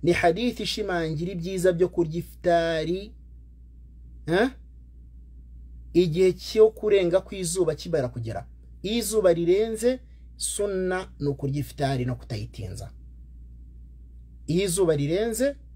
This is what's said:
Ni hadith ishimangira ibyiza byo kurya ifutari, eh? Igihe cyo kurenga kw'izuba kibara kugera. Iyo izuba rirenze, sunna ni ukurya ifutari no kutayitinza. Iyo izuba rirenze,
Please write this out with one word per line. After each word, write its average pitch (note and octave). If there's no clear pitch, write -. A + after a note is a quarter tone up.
Ni F3
hadith G3+
ishimangira F3
ibyiza F3+
byo F3
kurya E3
ifutari, E3+
eh? G3
Igihe F3+
cyo G#3+
kurenga F#3+
kw'izuba F3+
kibara D3
kugera. A2
Iyo G#3+
izuba G3
rirenze, A3
sunna F#3+
ni C#3+
ukurya C#3
ifutari C3+
no B2
kutayitinza. G#2
Iyo E3+
izuba F3
rirenze, A3